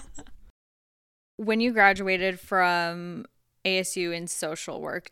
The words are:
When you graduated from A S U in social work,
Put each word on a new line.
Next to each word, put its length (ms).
When 220
you 120
graduated 640
from 880
A 140
S 180
U 160
in 160
social 520
work, 320